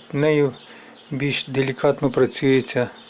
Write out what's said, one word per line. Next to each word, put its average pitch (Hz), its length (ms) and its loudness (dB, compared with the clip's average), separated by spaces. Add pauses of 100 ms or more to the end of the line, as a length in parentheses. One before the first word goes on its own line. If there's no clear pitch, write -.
(140)
Нею 147 400 2 (580)
більш 139 360 -4
делікатно 135 640 0
працюється 123 800 0 (200)